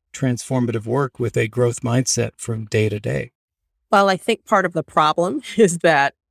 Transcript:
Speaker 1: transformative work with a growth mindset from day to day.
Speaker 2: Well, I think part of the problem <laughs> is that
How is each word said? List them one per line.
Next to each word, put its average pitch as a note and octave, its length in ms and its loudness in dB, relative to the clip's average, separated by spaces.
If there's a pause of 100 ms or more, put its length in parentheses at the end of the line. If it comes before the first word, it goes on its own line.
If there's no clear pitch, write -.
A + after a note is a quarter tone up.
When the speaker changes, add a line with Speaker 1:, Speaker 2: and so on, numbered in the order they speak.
(140)
Speaker 1:
transformative A#2+ 720 -2
work C3 340 -4
with A#2 180 -4
a A#2 100 0
growth A#2+ 340 -2
mindset A#2 540 -2
from A2 300 -8
day G#2+ 240 0
to G#2 100 -6
day. A#2+ 320 -6 (580)
Speaker 2:
Well, G3+ 200 4
I F#3+ 80 0
think - 280 -4
part G3 200 2
of F3 80 -4
the D#3 100 -2
problem E3+ 640 0
<laughs> - 80 -8
is F3 220 4
that C#3+ 360 2 (160)